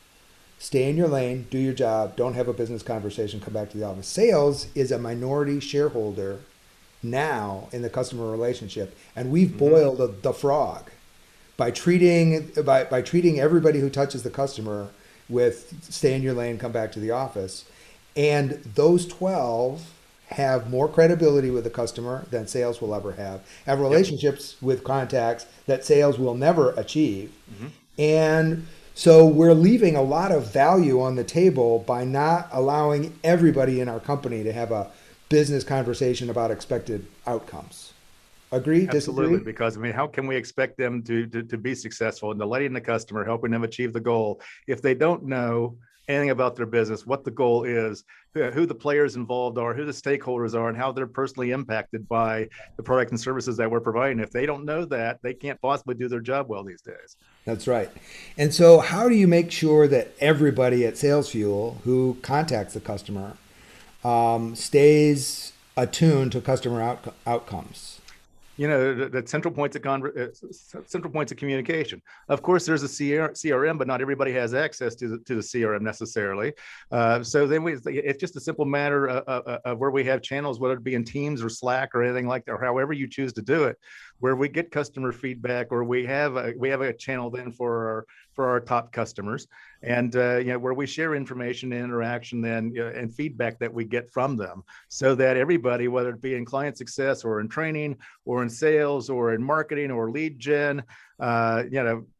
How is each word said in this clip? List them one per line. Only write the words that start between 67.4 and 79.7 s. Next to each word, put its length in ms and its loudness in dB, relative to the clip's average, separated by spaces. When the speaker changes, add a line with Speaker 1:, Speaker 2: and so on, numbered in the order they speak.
Speaker 2:
You 100 -2
know, 260 2
the, 280 -4
the 40 -16
central 280 -4
points 240 -4
of 60 -10
conver-, 340 -4
uh, 140 -8
s-, 180 -20
s-, 260 -20
central 260 -8
points 180 -4
of 60 -12
communication. 640 -6
Of 140 0
course, 240 2
there's 180 0
a 60 -6
C 280 -2
R, 160 -2
C 200 -2
R 120 2
M, 120 -2
but 100 -2
not 140 -2
everybody 320 -2
has 200 -2
access 420 -4
to 120 -8
the, 120 -6
to 160 -8
the 60 -2
C 220 -4
R 120 0
M 100 -4
necessarily. 640 -6
Uh, 320 2
so 240 2
then 160 0
we, 220 -4
it's 340 -4
just 160 -8
a 60 -12
simple 240 -4
matter 400 0
of, 240 -4
of, 340 -8
of 140 -6